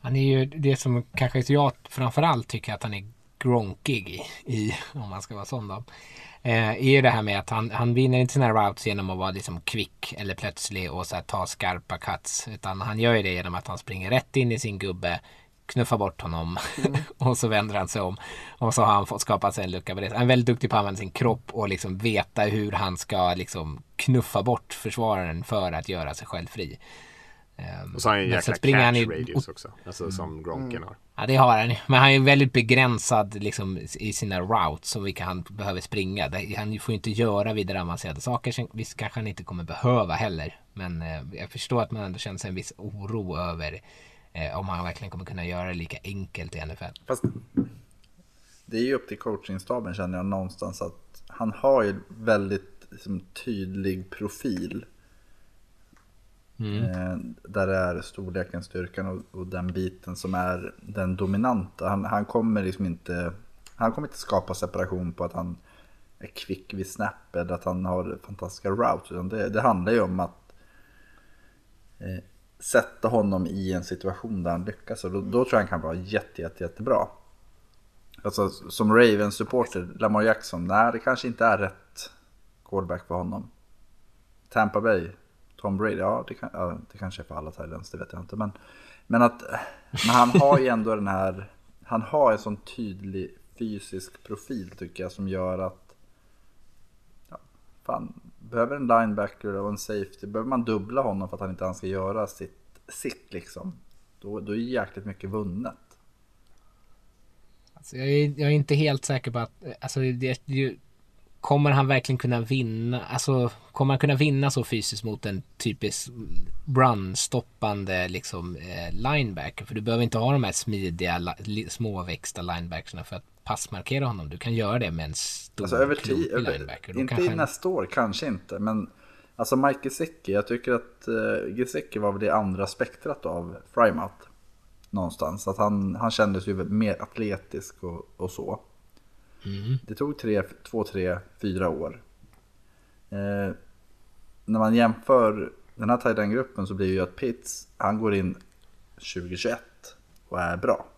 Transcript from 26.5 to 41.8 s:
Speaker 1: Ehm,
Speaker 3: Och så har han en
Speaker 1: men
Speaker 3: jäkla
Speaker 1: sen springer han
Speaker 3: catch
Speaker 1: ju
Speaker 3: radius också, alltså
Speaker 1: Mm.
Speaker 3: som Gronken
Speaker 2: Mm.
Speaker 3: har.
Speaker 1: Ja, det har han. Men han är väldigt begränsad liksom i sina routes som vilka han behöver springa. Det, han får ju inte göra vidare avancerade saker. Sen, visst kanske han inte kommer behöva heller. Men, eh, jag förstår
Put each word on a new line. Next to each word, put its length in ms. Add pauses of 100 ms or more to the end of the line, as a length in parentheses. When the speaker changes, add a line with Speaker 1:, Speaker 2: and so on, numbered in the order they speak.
Speaker 1:
Ehm, 380
Speaker 3:
Och 60
så 80
har 60
han 80
en 60
Speaker 1:
men 60
Speaker 3:
jäkla 60
Speaker 1:
sen 140
springer 300
han 80
Speaker 3:
catch 100
Speaker 1:
ju 80 (100)
Speaker 3:
radius 260
också, 240 (140)
alltså 180
Speaker 1:
Mm. 80
Speaker 3:
som 320
Gronken 340
Speaker 2:
Mm. 100
Speaker 3:
har. 100 (180)
Speaker 1:
Ja, 120
det 80
har 240
han. 160 (120)
Men 120
han 120
är 80
väldigt 340
begränsad 800 (100)
liksom 340 (220)
i 140
sina 280
routes 480
som 140
vilka 220
han 240
behöver 320
springa. 480
Det, 280
han 220
får 120
ju 40
inte 160
göra 420
vidare 280
avancerade 400
saker. 300
Sen, 220
visst 240
kanske 220
han 80
inte 160
kommer 200
behöva 500
heller. 460 (140)
Men, 280
eh, 200 (120)
jag 160
förstår 320